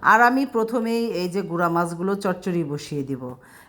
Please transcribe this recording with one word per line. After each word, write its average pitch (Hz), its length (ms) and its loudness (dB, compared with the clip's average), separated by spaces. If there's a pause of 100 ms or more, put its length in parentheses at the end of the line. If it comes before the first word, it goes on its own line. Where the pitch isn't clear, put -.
আর 214 200 6
আমি 254 240 4
প্রথমেই 226 600 -2
এই 180 240 -4
যে 185 120 -4
গুড়া 170 280 0
মাছগুলো 170 460 0
চচ্চড়ি 180 480 -2
বসিয়ে 147 400 -6
দিব। 127 320 -8 (340)